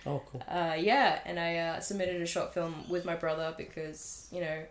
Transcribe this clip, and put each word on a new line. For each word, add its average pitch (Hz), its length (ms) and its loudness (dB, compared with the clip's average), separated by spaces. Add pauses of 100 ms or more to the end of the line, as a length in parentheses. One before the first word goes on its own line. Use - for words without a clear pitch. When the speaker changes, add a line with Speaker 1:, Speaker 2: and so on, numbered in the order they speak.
Speaker 1:
Oh, 143 140 0 (100)
cool. 123 160 -8
Speaker 2:
Uh, 165 320 2
yeah, 208 460 6
and 175 140 -4
I, 170 180 0
uh, 165 220 0
submitted 180 420 0
a 170 60 0
short - 260 0
film 165 360 -2
with 175 160 0
my 170 100 0
brother 160 420 0
because, - 760 -8
you 180 100 -2
know, 156 300 -2